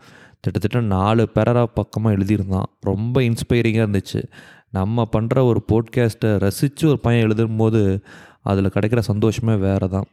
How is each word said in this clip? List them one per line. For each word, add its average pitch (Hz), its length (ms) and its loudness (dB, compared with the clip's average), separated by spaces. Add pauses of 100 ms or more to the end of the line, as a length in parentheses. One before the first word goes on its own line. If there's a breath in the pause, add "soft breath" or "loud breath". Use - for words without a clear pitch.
(400 loud breath)
கிட்டத்தட்ட 107 480 -2
நாலு 104 480 2
பேராகிராஃப் 120 400 0
பக்கமா 110 360 -2
எழுதியிருந்தான். 98 580 -2 (100)
ரொம்ப 113 420 -2
இன்ஸ்பைரிங்கா 113 840 0
இருந்துச்சு. - 200 -6 (480 loud breath)
நம்ம 107 340 -2
பண்ற 113 380 0
ஒரு 113 280 2
பாட்காஸ்ட்டை 113 540 0
ரசிச்சு 104 600 0
ஒரு 139 140 2
பையன் 117 300 2
எழுதும்போது, 110 720 0 (400 loud breath)
அதுல 98 260 0
கிடைக்கிற 107 320 0
சந்தோஷமே 107 560 0
வேற 95 320 0
தான். 95 260 -4